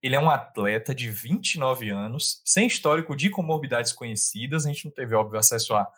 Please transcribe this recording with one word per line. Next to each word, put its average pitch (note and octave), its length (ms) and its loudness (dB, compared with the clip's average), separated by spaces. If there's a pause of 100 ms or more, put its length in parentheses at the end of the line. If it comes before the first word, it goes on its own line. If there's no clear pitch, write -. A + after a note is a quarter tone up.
ele C3 140 0
é C#3+ 40 4
um D#3 100 6
atleta A2+ 640 0
de B2 160 -6
vinte B2+ 440 -2
e E3+ 40 -6
nove B2 320 0
anos, G#2+ 540 -4
sem A3 220 4
histórico D#3+ 500 0
de D#3+ 140 2
comorbidades D3 640 0
conhecidas, B2 720 -2
a D3 60 0
gente D3 160 -6
não D3+ 60 -12
teve, A#2 220 -2
óbvio, G#2+ 240 2
acesso A2 360 2
a, G2+ 240 2